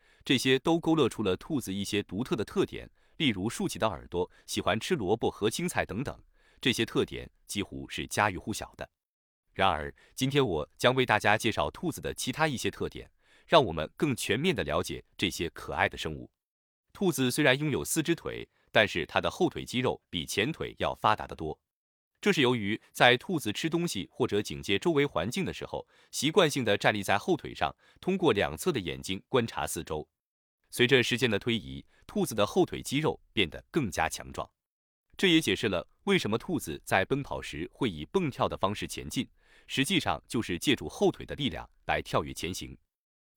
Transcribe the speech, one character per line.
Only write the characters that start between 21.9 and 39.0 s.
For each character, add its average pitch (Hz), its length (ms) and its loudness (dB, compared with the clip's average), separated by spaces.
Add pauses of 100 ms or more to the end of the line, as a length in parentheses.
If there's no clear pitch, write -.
这 208 100 4
是 160 80 2
由 127 160 4
于 104 240 -2 (140)
在 123 240 8
兔 175 200 -4
子 104 140 -2
吃 160 180 -4
东 170 160 0
西 98 240 -6
或 - 160 0
者 101 160 0
警 71 220 -8
戒 98 160 0
周 175 120 0
围 143 140 4
环 90 240 -2
境 98 140 -4
的 92 80 -2
时 - 140 -10
候， - 200 -8 (260)
习 147 200 0
惯 165 180 6
性 135 140 -2
地 104 140 4
站 123 160 4
立 101 100 -2
在 98 140 2
后 170 180 0
腿 64 180 -8
上， - 220 -2 (240)
通 190 180 -2
过 165 140 4
两 82 240 0
侧 180 160 -2
的 135 80 -2
眼 69 220 -6
睛 92 260 -6
观 120 180 2
察 76 220 -4
四 82 160 -6
周。 78 240 -6 (600)
随 123 180 4
着 127 160 6
时 123 140 0
间 120 120 2
的 101 80 2
推 117 160 -2
移， - 320 -8 (220)
兔 196 180 -2
子 - 80 -6
的 104 140 4
后 180 180 4
腿 - 160 -6
肌 131 180 -2
肉 151 200 0 (140)
变 90 160 2
得 - 200 -12
更 123 220 0
加 82 160 0
强 65 240 -8
壮。 - 180 -10 (680)
这 202 100 4
也 160 140 6
解 101 120 0
释 110 140 0
了 90 180 -2 (200)
为 196 120 4
什 107 140 -2
么 113 60 2
兔 165 200 -4
子 - 280 -6
在 98 180 4
奔 135 180 -2
跑 67 200 -8
时 - 320 -8
会 131 160 -4
以 76 160 -8
蹦 175 260 -2
跳 117 160 -2
的 82 80 -4
方 98 180 -2
式 90 140 -8
前 69 220 -10